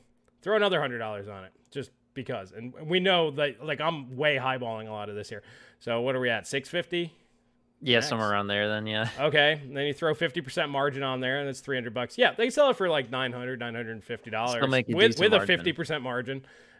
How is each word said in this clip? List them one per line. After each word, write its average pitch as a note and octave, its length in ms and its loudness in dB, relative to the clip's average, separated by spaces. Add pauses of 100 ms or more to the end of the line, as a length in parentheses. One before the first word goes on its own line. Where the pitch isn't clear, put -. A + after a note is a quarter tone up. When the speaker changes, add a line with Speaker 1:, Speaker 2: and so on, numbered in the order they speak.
(420)
Speaker 1:
Throw G#3 140 2
another G3 240 2
hundred B2 180 -2
dollars G#2+ 280 -6
on G2 180 -14
it, F#2+ 80 -20 (180)
just C3+ 200 -8 (220)
because. A2 400 -8
And A#2 220 -12 (120)
we F3+ 140 2
know F3+ 320 4
that, C#3 320 -2
like, D3+ 160 -4
I'm D3 340 -4
way C#3+ 220 2
highballing B2 520 -4
a A2 40 -10
lot G#2 160 -8
of G2+ 80 -8
this G#2 120 -10
here. G#2 140 -14 (380)
So A#2 220 -2
what C3 120 2
are B2+ 60 -2
we B2+ 100 0
at? A2 160 -2
Six C3+ 220 -4
fifty? E3+ 460 -2 (680)
Speaker 2:
Yeah, A#2+ 160 6
Speaker 1:
Max? A2+ 100 2
Speaker 2:
somewhere A2 220 0
around G2+ 160 2
there G2+ 220 0
then, G#2+ 180 -2
yeah. A2 280 -2
<laughs> C3 60 -6
Speaker 1:
Okay, D3 420 4
and C#3 140 -12
then C#3+ 100 -2
you D3 60 -2
throw D#3 220 0
fifty E3 260 -2
percent D3+ 300 -4
margin C#3 320 0
on C3 180 -2
there, C3 200 0
and C#3+ 80 -4
that's C3+ 120 -8
three C#3 160 -4
hundred A#2+ 160 -4
bucks. B2 240 -6
Yeah, A#3 160 4
they A3 120 0
can B3+ 60 2
sell C#4+ 200 4
it A#3+ 80 0
for, F#3+ 100 2
like, C#3+ 220 0
nine B2+ 220 -2
hundred, B2 280 -6
nine A#2+ 140 -6
hundred A2+ 280 -8
fifty A#2 280 -10
dollars A#2 260 0
Speaker 2:
Still B2 120 2
make B2+ 200 2
a A#2 60 0
Speaker 1:
with, G3 180 6
Speaker 2:
decent B2+ 80 -2
Speaker 1:
with G#3+ 140 6
a G3+ 40 8
Speaker 2:
margin. E3+ 200 4
Speaker 1:
fifty F3 140 0
percent D3+ 300 -4
margin B2+ 440 -6 (340)